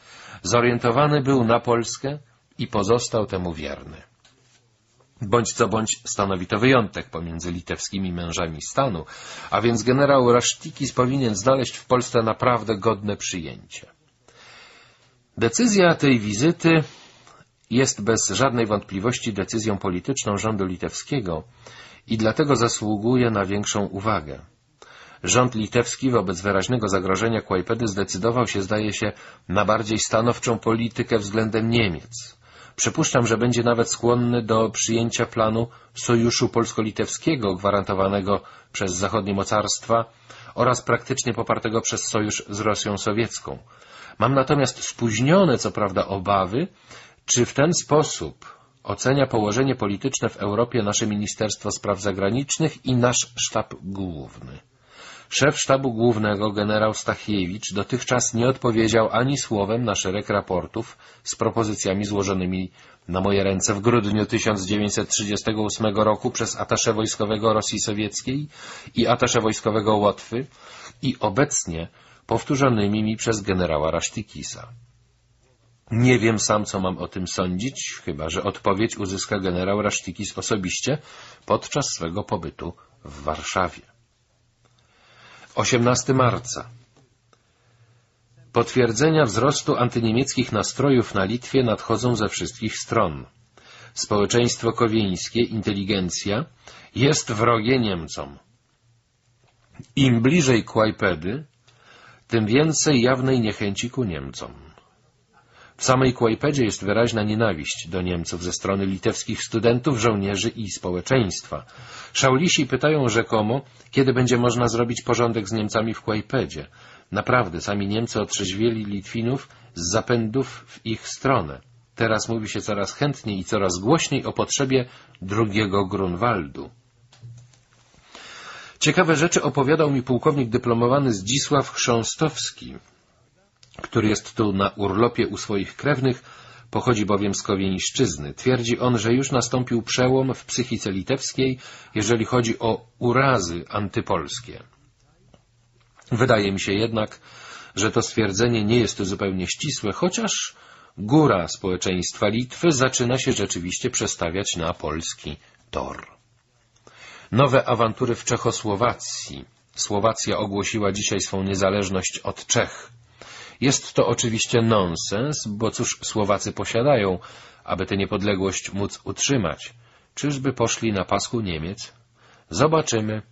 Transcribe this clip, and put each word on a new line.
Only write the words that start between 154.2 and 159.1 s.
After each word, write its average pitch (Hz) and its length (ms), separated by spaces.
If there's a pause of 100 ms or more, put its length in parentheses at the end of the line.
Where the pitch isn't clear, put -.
na 85 180
polski 76 640 (340)
tor. - 360 (1200)
Nowe 127 380
awantury 117 460
w - 80
Czechosłowacji. 104 1200 (300)